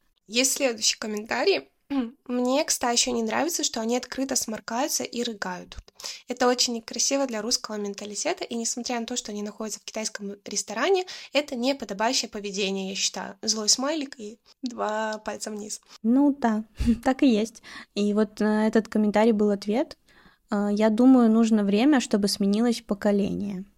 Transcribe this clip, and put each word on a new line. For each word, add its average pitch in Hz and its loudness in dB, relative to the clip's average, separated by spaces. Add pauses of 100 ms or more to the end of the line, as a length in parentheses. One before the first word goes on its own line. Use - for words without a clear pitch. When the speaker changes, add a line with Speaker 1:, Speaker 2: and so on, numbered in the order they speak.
(280)
Speaker 1:
Есть 247 2
следующий 233 0
комментарий. 233 -2 (200)
<clears throat> 254 -4
«Мне, 247 2
кстати, 240 0
ещё 254 0
не 233 0
нравится, 254 -2
что - -4
они 233 0
открыто 262 -6
сморкаются 233 -4
и 240 -6
рыгают. 185 -10 (520)
Это 247 0
очень 247 2
некрасиво 277 -2
для 226 -6
русского 220 -4
менталитета, 208 -6
и - -8
несмотря 233 -4
на 226 -6
то, 247 -6
что - -6
они 208 -8
находятся 208 -8
в - -20
китайском 208 -8 (100)
ресторане, 294 -2 (280)
это 285 -2
неподобающее 233 -2
поведение, 196 -4
я 196 -6
считаю». 190 -6
Злой 220 0
смайлик 277 -2
и 214 -12 (240)
два 214 -4
пальца 214 -10
вниз. 214 -10 (220)
Speaker 2:
Ну 269 4
да, 220 0 (140)
<laughs> 226 2
так 262 0
и 285 8
есть. 226 0 (320)
И 208 0
вот, 214 0
э, 208 2 (220)
этот 220 4
комментарий 214 4
был 208 4
ответ. 208 -2 (540)
Э, 208 0
я 208 4
думаю, 240 8
нужно 220 6
время, 226 4
чтобы 208 0
сменилось 214 2
поколение. 196 -2 (120)